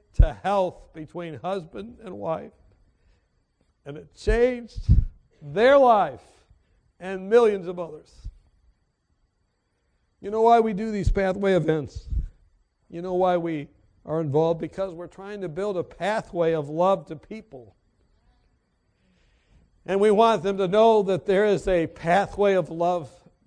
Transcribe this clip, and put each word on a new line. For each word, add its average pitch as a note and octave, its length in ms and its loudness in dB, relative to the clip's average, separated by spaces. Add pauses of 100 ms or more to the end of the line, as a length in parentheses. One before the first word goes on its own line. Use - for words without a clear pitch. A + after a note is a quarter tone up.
(140)
to D#3 200 4
health F#3+ 600 -4
between E3 420 -12
husband F3+ 680 -10
and G3 140 -16
wife. G3+ 360 -8 (1300)
And C#3+ 120 -16
it E3 180 -20
changed A#3+ 640 0 (640)
their G#3 360 4
life G3+ 460 4 (760)
and F#3+ 300 -10
millions G#3 380 2
of F3+ 120 -10
others. - 480 -14 (1900)
You G3+ 120 -10
know A3 100 0
why A#3 200 8
we A3 120 0
do G#3+ 180 -6
these G3+ 200 0
pathway G3 420 0
events? D#3 540 -2 (800)
You E3+ 120 -12
know F#3 140 -6
why F3+ 220 2
we E3 300 -4 (380)
are D#3+ 160 -4
involved? D#3+ 400 0
Because F#3+ 320 -8
we're E3+ 140 -16
trying G3 340 -14
to F3+ 80 -8
build F#3 280 -6
a E3 60 -4
pathway F3 680 -4
of D3 160 -6
love E3+ 380 0
to D#3+ 80 -14
people. C3+ 600 -20 (2000)
And F#3+ 140 -2
we G#3 120 4
want G#3+ 320 4
them G3 140 -4
to F#3+ 100 -2
know G#3+ 360 4
that F#3 220 -2
there G3 200 2
is G3+ 220 0
a F3 200 0
pathway G3 680 0
of F3+ 160 -2
love E3+ 420 -4 (360)